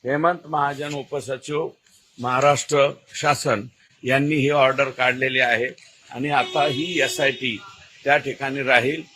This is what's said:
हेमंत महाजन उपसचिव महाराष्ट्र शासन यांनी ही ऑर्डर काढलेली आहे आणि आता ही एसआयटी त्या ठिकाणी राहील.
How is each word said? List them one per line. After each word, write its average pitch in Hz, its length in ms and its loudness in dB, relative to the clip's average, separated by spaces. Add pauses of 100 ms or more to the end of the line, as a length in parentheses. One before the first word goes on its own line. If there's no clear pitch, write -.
हेमंत 156 420 0
महाजन 147 480 -4
उपसचिव 139 720 -6 (500)
महाराष्ट्र 139 720 2 (240)
शासन 135 480 0 (420)
यांनी 139 300 2
ही 143 160 2
ऑर्डर 135 400 2
काढलेली 127 500 0
आहे 120 280 2 (420)
आणि 131 180 -6
आता 143 360 0
ही 151 360 -2
एसआयटी 131 600 -2 (440)
त्या 143 120 4
ठिकाणी 135 460 -4
राहील. 131 400 2 (120)